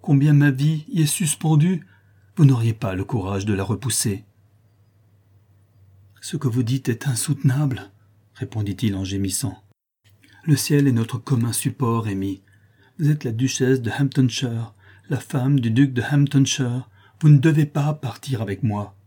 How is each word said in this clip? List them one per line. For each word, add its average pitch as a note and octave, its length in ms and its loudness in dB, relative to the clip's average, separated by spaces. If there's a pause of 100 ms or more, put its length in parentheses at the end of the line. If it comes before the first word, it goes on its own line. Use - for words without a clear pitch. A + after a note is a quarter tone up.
combien D3 300 4
ma C#3+ 180 6
vie D3+ 380 -2
y D#3+ 140 0
est D3 40 2
suspendue, D#3+ 800 0 (480)
vous D#3+ 100 4
n'auriez A#2 300 4
pas F#2+ 220 -4
le G2 80 -4
courage G2 400 -4
de G#2+ 100 -2
la F#2+ 80 -2
repousser. » « G2+ 640 -4 (2000)
Ce - 160 -10
que C#3 120 -4
vous A#2+ 160 -2
dites C3 240 -4
est A#2 180 -4
insoutenable, » C3 840 -2 (420)
répondit-il G#2 600 -4
en F#2+ 80 -4
gémissant. « F#2+ 600 -6 (800)
Le D#3 100 4
ciel C#3+ 320 2
est C3 60 4
notre A2+ 260 -2
commun A#2 340 0
support, A2+ 540 -2
Amy. G2 340 -4 (600)
Vous D3+ 100 2
êtes D3 140 -2
la A#2+ 80 -2
duchesse C3 500 0
de A2+ 80 -2
Hamptonshire, B2 840 -2 (360)
la C3+ 80 -2
femme C3+ 400 0
du A2+ 140 0
duc C3 200 4
de A#2+ 100 -4
Hamptonshire. C3+ 880 0 (320)
Vous D3+ 100 6
ne D3 80 10
devez D3+ 280 4
pas D3 280 -2
partir B2+ 460 -8
avec G2+ 220 -6
moi. » G#2 340 -4 (100)